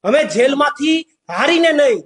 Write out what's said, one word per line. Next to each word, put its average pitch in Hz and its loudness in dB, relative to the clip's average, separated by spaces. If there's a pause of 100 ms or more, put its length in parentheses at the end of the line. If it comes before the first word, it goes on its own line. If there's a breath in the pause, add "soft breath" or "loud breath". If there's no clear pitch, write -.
અમે 240 2
જેલમાંથી 277 0 (320)
હારીને 320 0
નહીં 269 0